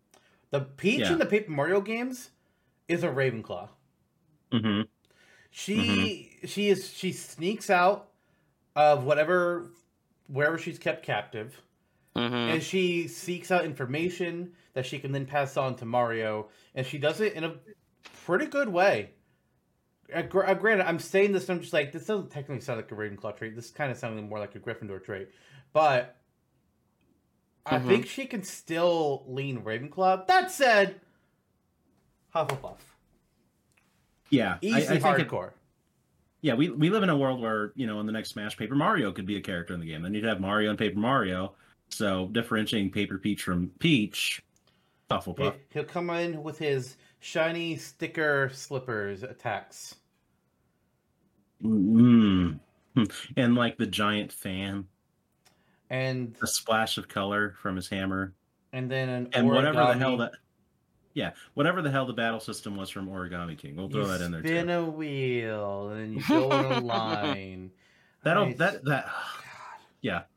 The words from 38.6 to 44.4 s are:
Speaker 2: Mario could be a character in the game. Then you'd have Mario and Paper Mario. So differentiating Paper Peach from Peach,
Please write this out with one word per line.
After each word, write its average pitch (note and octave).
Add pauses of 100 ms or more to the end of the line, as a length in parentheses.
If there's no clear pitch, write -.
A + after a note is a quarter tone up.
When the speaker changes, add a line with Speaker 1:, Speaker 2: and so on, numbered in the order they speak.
Speaker 2:
Mario D3+
could F#2+
be G2+
a -
character F2+
in E2+
the E2
game. D#2+
Then F#2+
you'd G#2+
have G#2+
Mario G#2
and G#2
Paper G2+
Mario. G2 (360)
So F#2+
differentiating G#2+
Paper G2
Peach G2+
from F2+ (100)
Peach, B2 (680)